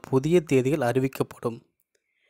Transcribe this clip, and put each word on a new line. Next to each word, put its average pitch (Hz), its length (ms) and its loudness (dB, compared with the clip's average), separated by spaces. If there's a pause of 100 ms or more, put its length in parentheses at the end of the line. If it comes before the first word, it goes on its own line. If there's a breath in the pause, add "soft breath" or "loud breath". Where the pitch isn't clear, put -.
புதிய 151 400 2
தேதிகள் 135 500 0
அறிவிக்கப்படும். 127 720 -4 (680)